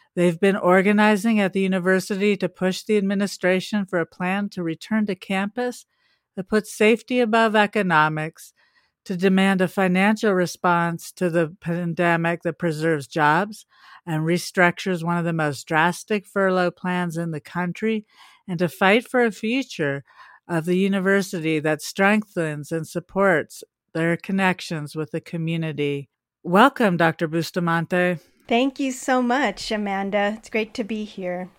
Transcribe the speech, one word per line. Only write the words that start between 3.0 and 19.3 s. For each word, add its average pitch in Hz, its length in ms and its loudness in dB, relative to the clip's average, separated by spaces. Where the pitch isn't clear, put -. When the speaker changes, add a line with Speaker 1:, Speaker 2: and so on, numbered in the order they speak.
Speaker 1:
for 180 140 -2
a 160 60 -2
plan 190 420 -4
to 180 160 -8
return 208 420 -2
to 196 80 -4
campus 202 720 -6
that 190 140 -8
puts 214 280 -2
safety 220 440 2
above 226 340 2
economics, 160 1000 0
to 190 120 -6
demand 190 440 4
a 185 80 2
financial 196 640 2
response 170 800 0
to 180 180 -2
the 165 300 0
pandemic 170 840 -2
that 165 160 -4
preserves 156 480 -2
jobs 170 580 0
and 156 200 -2
restructures 175 800 0
one 170 140 0
of 170 60 -2
the 170 80 -2
most 151 360 -2
drastic 170 580 0
furlough 185 460 0
plans 175 440 -4
in 170 140 -4
the 151 80 -6
country, 208 640 -6
and 175 100 -4
to 175 100 0
fight 208 380 2
for 247 180 0
a 226 60 0